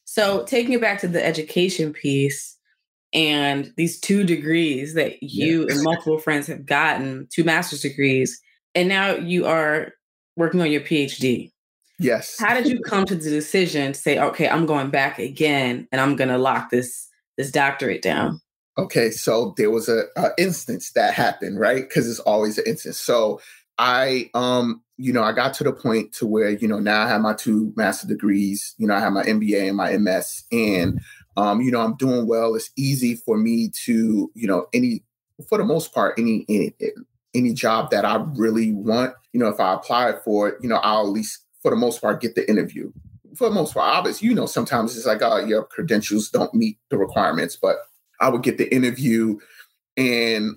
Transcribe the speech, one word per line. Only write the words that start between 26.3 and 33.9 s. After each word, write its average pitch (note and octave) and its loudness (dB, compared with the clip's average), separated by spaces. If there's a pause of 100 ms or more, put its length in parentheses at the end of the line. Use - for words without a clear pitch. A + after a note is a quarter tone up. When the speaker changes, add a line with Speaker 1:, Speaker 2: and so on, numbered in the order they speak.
Speaker 2:
you G#2 -2
know, G#2 0
now G#2 2
I A2+ 0
have G#2+ 2
my G#2+ 0
two G#2+ 0
master G2+ -2
degrees, G2+ -2
you A2 -2
know, G2+ 2
I G2 0
have G2+ 0
my G2 0
M G#2+ 2
B G#2 2
A G2 0
and G2 -2
my F2+ 0
M G2+ 2
S, - -2
and, G#2 0 (360)
um, G#2 2
you B2+ 2
know, A#2+ 2
I'm A2+ -2
doing B2 0
well. A2+ 2
It's - -6
easy C3+ 0
for A2+ 0
me A2+ 2 (140)
to, A2+ 2